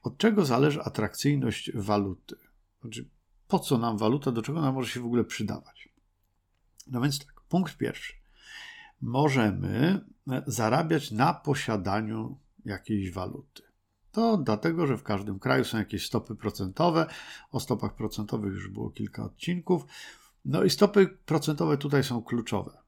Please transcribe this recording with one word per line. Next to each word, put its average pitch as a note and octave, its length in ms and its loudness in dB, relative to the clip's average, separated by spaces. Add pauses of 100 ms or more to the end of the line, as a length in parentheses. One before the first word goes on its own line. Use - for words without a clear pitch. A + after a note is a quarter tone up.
Od - 140 -8
czego G#3 280 6
zależy C#3 380 4
atrakcyjność B2+ 920 -2
waluty? G2+ 600 -2 (460)
Znaczy, A#2+ 280 -12 (380)
po F#3 120 2
co - 180 2
nam A2+ 200 0
waluta, B2+ 340 2
do A2+ 100 -2
czego C3+ 180 -4
ona C#3 120 2
może C3 180 -2
się B2+ 100 -6
w A#2+ 60 -8
ogóle A#2+ 180 2
przydawać? - 680 -8 (1000)
No B2 140 -4
więc C#3+ 240 0
tak, - 160 -20
punkt - 360 -2
pierwszy. - 360 -6 (880)
Możemy, B2 1000 2 (300)
e, B2+ 160 -2
zarabiać C3+ 640 0
na C3 220 2
posiadaniu A2 1040 -2 (280)
jakiejś G2 460 -4
waluty. - 520 -10 (480)
To A3 260 2
dlatego, D#3 500 0
że A#2+ 100 0
w - 60 -12
każdym G2+ 360 -4
kraju C3 260 2
są A#2 120 -4
jakieś G2+ 280 -4
stopy G#2+ 300 -4
procentowe. D#3 680 0 (460)
O B2 80 -2
stopach - 360 -2
procentowych G#2 580 -4
już F#2+ 160 -10
było G#2+ 200 -8
kilka G#2+ 340 -8
odcinków. F3 600 -2 (600)
No D3+ 180 2
i F#3+ 60 6
stopy G3+ 560 4
procentowe D#3 520 2
tutaj C#3+ 260 2
są B2 180 -2
kluczowe. A2 560 -4 (100)